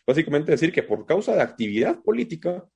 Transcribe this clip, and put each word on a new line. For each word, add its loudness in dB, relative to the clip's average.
Básicamente 2
decir 2
que 0
por -4
causa 0
de 4
actividad -2
política -4